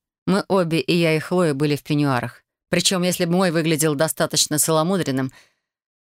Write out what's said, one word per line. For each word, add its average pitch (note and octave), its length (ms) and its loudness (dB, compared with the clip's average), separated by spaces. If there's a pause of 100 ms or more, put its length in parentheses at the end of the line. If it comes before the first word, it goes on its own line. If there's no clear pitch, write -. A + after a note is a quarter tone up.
(260)
Мы F#3+ 220 0
обе, E3 320 2
и - 140 0
я, E3 220 2
и - 20 2
Хлоя, E3+ 360 0
были D3 220 0
в C3 60 -8
пеньюарах. C#3+ 640 -2 (240)
Причём, F3 340 0
если F3+ 220 -2
бы E3+ 80 -2
мой F#3 180 2
выглядел D#3 440 0
достаточно D3+ 640 -2
целомудренным, D#3 760 0 (720)